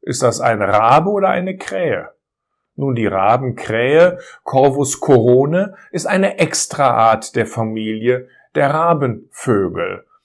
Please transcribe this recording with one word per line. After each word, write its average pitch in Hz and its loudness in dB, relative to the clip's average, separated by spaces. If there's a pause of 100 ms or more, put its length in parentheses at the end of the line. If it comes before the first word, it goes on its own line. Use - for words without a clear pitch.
Ist 127 -4
das 117 0
ein 113 0
Rabe 113 4
oder 196 0
eine 185 -4
Krähe? 160 -6 (680)
Nun, 139 -2
die 113 0
Rabenkrähe, 123 0 (240)
Corvus 135 0
corone, 143 2 (160)
ist 180 -8
eine 190 0
Extraart 117 0
der 113 0
Familie 110 -4 (260)
der 143 2
Rabenvögel. 113 -2 (200)